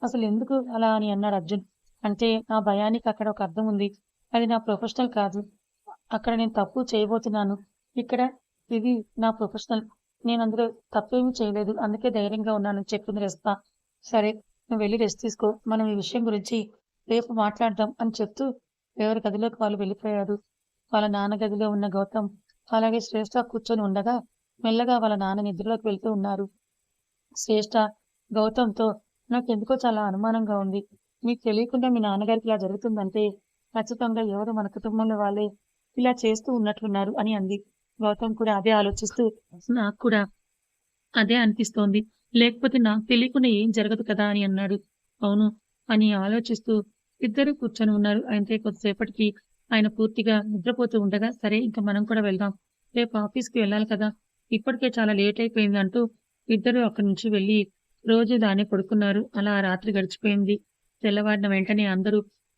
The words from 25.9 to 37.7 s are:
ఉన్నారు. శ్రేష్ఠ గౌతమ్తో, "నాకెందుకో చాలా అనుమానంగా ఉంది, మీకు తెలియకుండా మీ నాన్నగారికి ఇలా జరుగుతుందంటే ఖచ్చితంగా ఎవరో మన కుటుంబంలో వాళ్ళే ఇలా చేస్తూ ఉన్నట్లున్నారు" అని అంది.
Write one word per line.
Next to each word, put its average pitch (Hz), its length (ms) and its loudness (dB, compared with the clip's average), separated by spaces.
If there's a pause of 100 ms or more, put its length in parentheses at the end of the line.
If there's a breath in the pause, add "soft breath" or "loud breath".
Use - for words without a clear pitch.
ఉన్నారు. 202 320 -2 (920)
శ్రేష్ఠ 214 380 0 (560)
గౌతమ్తో, 220 560 2 (440)
"నాకెందుకో 247 440 -2
చాలా 240 300 0
అనుమానంగా 208 540 0
ఉంది, 196 220 -2 (420)
మీకు 240 200 0
తెలియకుండా 240 460 0
మీ 240 120 2
నాన్నగారికి 214 460 0
ఇలా 220 100 2
జరుగుతుందంటే 202 680 -2 (520)
ఖచ్చితంగా 226 540 -2
ఎవరో 208 240 -4
మన 214 160 -2
కుటుంబంలో 220 480 -2
వాళ్ళే 208 300 0 (500)
ఇలా 247 200 2
చేస్తూ 220 380 0
ఉన్నట్లున్నారు" 208 640 -2
అని 220 160 0
అంది. 196 240 -2 (420)